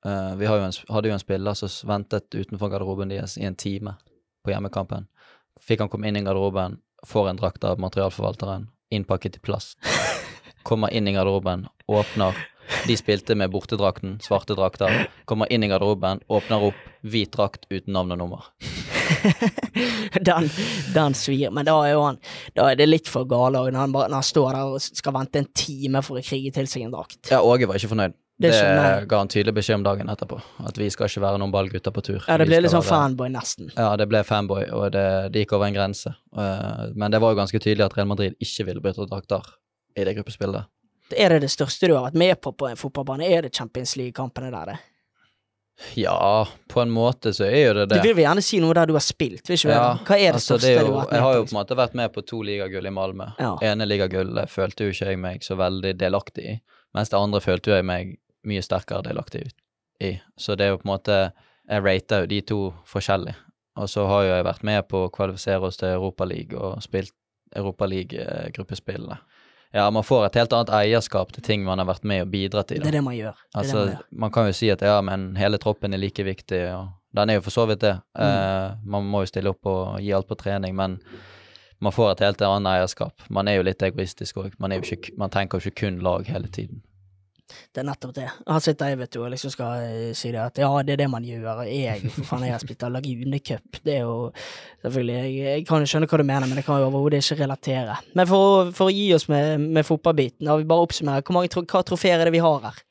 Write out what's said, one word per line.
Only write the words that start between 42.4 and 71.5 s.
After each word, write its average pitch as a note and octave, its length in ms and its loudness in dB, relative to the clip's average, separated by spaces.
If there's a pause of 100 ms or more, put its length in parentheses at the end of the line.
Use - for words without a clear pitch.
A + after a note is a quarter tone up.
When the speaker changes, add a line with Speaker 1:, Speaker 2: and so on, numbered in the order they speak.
Speaker 2:
på C3+ 160 -8
på C3 140 -2
en A2+ 100 -10
fotballbane? C#3 480 -4
Er E3+ 160 4
det B2 100 -8
Champions B2+ 460 -6
League-kampene B2+ 540 -8
der, F2 180 -10
det? - 60 -12 (1160)
Speaker 1:
Ja, G2 520 2 (220)
på - 140 0
en A#2 100 0
måte A2+ 400 0
så G2 140 0
er C3 220 4
jo G#2+ 60 4
det G2+ 140 2
det. G#2 140 4
Speaker 2:
Du G#3+ 60 4
vil A3+ 100 4
vel D#3+ 80 8
gjerne F#3+ 180 4
si G#3+ 160 0
noe D#3+ 160 4
der E3 100 6
du D#3+ 60 0
har D3 120 2
spilt, - 440 -4
vil F3+ 80 2
ikke - 140 4
du - 20 6
Speaker 1:
Ja, A#2+ 220 4
Speaker 2:
det? A#2 120 -8
Hva G3+ 120 6
er G3 80 6
det E3 80 6
Speaker 1:
altså, A#2+ 240 2
Speaker 2:
største A#2+ 80 4
Speaker 1:
det B2+ 100 8
er A#2+ 40 8
jo, A2+ 60 4
Speaker 2:
du G#2 60 2
har G#2 140 0
vært - 100 -2
Speaker 1:
jeg A#2+ 80 6
har C3 60 6
Speaker 2:
med B2+ 80 6
Speaker 1:
jo A#2 40 4
Speaker 2:
på, - 60 -2
Speaker 1:
på A2 60 -8
en G#2 60 0
måte B2 200 -2
vært A#2 140 2
med A#2+ 180 -2
på G#2+ 140 -8
to A2+ 160 -8
ligagull G2 440 -4
i G2 60 -6
Malmö. F#2+ 360 -4 (100)
Speaker 2:
Ja. A#2+ 140 -2 (100)
Speaker 1:
Ene G#2+ 260 0
ligagullet F#2+ 640 -2
følte G2 320 -4
jo F#2+ 100 -2
ikke - 160 -4
jeg F#2+ 80 -2
meg F#2 280 -8
så F#2+ 100 -6
veldig F#2 420 0
delaktig F#2+ 460 -2
i, G#2+ 120 -8 (380)
mens G#2+ 140 -2
det G2 100 2
andre G2+ 220 2
følte F#2+ 320 0
jo G2 60 4
jeg F#2 100 0
meg F2+ 240 -4 (320)
mye G2+ 180 -4
sterkere F#2+ 460 -4
delaktig - 380 -8 (540)
i. G2 120 -4 (240)
Så G#2 200 -4
det G2+ 100 2
er G2 80 2
jo F#2 60 -6
på - 80 -6
en G2 60 0
måte, G2 240 0 (500)
jeg G#2 160 -2
rater F#2+ 400 2
jo G2 60 -6
de G2+ 120 -2
to G#2 180 -4 (280)
forskjellig. G2 460 -2 (420)
Og G#2 120 -6
så G2+ 180 -2
har G2+ 180 4
jo F#2 100 2
jeg F2+ 100 0
vært F2 220 -4
med G#2 220 0
på F#2 180 -2
å F2+ 60 -6
kvalifisere F#2+ 520 -2
oss F#2 160 -4
til F#2+ 140 -2
Europa F#2 320 -4
League D#2+ 320 -8
og G2 240 -8
spilt F#2+ 300 -6 (440)
Europa G2 300 -4
League, F#2+ 320 -6
eh, - 340 -8
gruppespillene. - 640 -10 (580)
Ja, G#2 160 4
man A2 120 0
får A#2+ 240 4
et - 140 -2
helt A#2+ 120 2
annet A#2 220 2
eierskap G#2+ 580 2
til - 140 -16
ting G#2 160 0